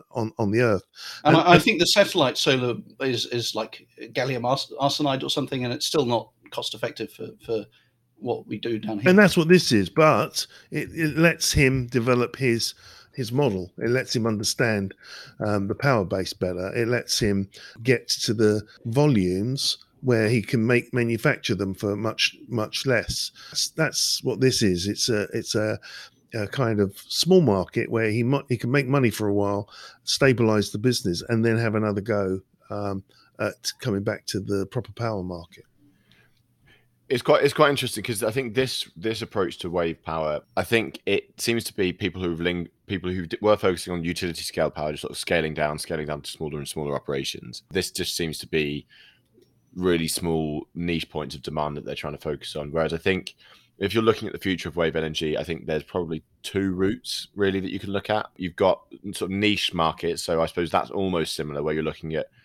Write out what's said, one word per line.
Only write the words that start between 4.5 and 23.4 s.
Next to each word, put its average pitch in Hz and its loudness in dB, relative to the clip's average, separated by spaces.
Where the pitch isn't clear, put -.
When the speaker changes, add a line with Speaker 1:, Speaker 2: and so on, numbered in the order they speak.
Speaker 2:
arsenide 139 0
or 139 -4
something, 131 -2
and 120 -2
it's - -4
still 147 2
not 120 0
cost - -8
effective 113 -6
for, 117 -14
for 110 -4
what - -6
we 110 -8
do 117 -4
down 110 -6
here. 123 2
Speaker 1:
And 185 8
that's 202 6
what 160 2
this 170 6
is, 98 4
but 156 2
it, 151 -6
it 151 -2
lets 165 4
him 131 4
develop 120 2
his, 117 0
his 117 -6
model. 107 0
It 117 -2
lets 127 0
him 113 0
understand, 107 0
um, 104 0
the 104 -2
power 123 2
base 92 -4
better. 90 -4
It 117 0
lets 120 0
him 101 2
get 117 2
to - 0
the 107 4
volumes 117 2
where 113 4
he 120 4
can 110 0
make, 120 2
manufacture 117 0
them 95 -2
for 101 -2
much, 107 -2
much 110 -4
less. - 0